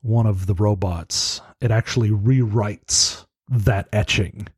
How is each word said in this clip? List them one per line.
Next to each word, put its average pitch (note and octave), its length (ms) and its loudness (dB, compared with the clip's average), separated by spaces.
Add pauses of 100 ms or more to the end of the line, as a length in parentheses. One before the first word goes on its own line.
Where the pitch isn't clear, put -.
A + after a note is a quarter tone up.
one A2+ 240 2
of F#2+ 200 0
the G2+ 80 0
robots, F#2 880 -2 (180)
it A#2+ 120 0
actually A2 400 0
rewrites G#2+ 1120 0 (240)
that G#2+ 420 0
etching. - 560 -2 (100)